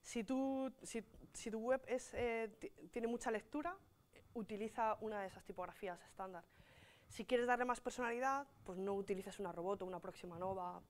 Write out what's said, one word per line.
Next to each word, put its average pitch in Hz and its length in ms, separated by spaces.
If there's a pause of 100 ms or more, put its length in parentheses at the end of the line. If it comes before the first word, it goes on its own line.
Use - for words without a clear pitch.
Si - 220
tú, 262 480 (120)
si, 226 200 (300)
si - 160
tu 220 100
web 254 280
es, 247 260
eh, 226 360 (100)
ti-, - 120 (200)
tiene 226 160
mucha 240 240
lectura, 294 440 (580)
utiliza 220 680
una 214 200
de 190 60
esas 185 180
tipografías 180 580
estándar. 185 400 (640)
Si - 180
quieres 240 220
darle 247 180
más 247 140
personalidad, 254 680 (160)
pues 185 140
no 196 160
utilices 196 460
una 185 120
Roboto, 180 340
una 180 140
Próxima 175 400
Nova 180 500